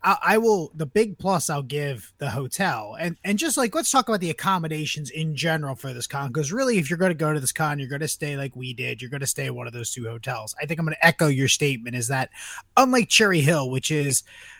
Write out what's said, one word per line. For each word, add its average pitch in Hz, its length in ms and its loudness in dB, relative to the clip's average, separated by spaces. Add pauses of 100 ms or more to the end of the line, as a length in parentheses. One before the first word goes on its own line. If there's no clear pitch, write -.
I, 190 180 4
I 190 160 4
will, 214 380 4
the 156 100 -4
big 208 320 0
plus 185 320 0
I'll 143 140 -2
give 139 540 -6
the 143 120 -6
hotel, 123 680 -4
and, 170 260 -4
and 202 140 0
just, 320 180 0
like, 254 180 2
let's 330 160 0
talk 262 160 4
about 214 140 2
the 175 80 -2
accommodations 156 800 -2
in 156 260 -4
general 151 400 -2
for 135 180 -10
this 120 140 -8
con, 139 240 -4
'cause 139 220 -2
really, 247 240 2
if 147 120 2
you're 170 100 -2
gonna 185 140 4
go 151 200 0
to 151 80 0
this 131 100 -2
con, 147 280 0
you're 135 100 -6
gonna 143 180 -4
stay 147 300 -4
like 139 180 -6
we 127 180 -8
did. 123 280 -6
You're 123 100 -12
gonna 139 160 -6
stay 139 200 -2
in 127 80 -6
one 120 120 -10
of 113 60 -12
those 117 180 -8
two 117 160 -8
hotels. 113 540 -8
I 151 40 -6
think 156 140 -4
I'm 165 60 0
gonna 156 160 -2
echo 165 260 6
your 135 220 2
statement, 123 460 0
is 117 140 -4
that 131 200 -2 (480)
unlike 254 320 6
Cherry 190 320 6
Hill, 143 280 4
which 127 220 -2
is, 143 320 0 (360)